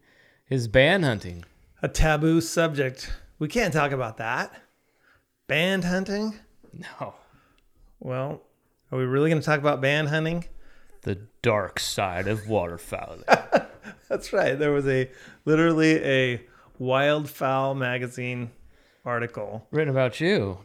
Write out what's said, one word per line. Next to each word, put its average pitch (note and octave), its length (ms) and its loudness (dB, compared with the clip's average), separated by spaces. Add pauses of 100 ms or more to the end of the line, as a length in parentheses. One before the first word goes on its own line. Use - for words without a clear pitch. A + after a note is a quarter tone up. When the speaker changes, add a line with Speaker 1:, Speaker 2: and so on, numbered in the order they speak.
(480)
Speaker 1:
is B2 200 -2
ban D3+ 340 6
hunting. F#2 420 -2 (380)
Speaker 2:
A - 60 2
taboo D#3+ 520 4
subject. D3 720 -2 (280)
We D#3 80 -4
can't G3 260 0
talk C#3+ 160 2
about B2 280 -4
that. B2 440 -6 (840)
Band F3 360 0
hunting? G3+ 540 -2 (340)
Speaker 1:
No. - 420 -14 (840)
Speaker 2:
Well, C3 420 -8 (520)
are C3 60 -2
we C3 60 0
really C#3 260 2
gonna D#3 120 2
talk D3+ 160 0
about C#3 220 0
band C#3+ 300 0
hunting? D#3+ 340 -2 (580)
Speaker 1:
The G2+ 240 -6 (160)
dark G#2 380 0
side F#2+ 480 -4
of G#2 180 -4
waterfowl. F2 720 -4 (460)
Speaker 2:
<laughs> - 440 -20
That's - 240 -6
right. D3 240 2
There D3 160 2
was C#3 140 0
a, C3 240 0 (340)
literally D#3+ 600 4
a B2+ 420 0 (340)
Wildfowl C3+ 960 0
magazine B2 720 -6 (540)
article A2+ 640 -6
Speaker 1:
Written D3+ 200 0
about C3 300 0
you, C#3 440 0